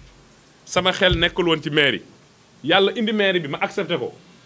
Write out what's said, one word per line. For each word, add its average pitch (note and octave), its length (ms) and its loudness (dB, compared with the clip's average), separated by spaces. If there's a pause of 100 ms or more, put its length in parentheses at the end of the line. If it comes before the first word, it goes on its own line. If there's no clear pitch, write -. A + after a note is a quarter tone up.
(640)
sama F3+ 280 0
xel F3+ 260 2
nekkul E3+ 280 0
woon D#3+ 140 2
ci D#3 80 -6
mairie. C#3+ 320 2 (640)
Yàlla F#3+ 320 2
indi A3+ 160 -2
mairie G3 300 0
bi, D3 80 -8
ma D#3+ 100 -6
accepté F3 380 -4
ko, A#2 160 -6 (320)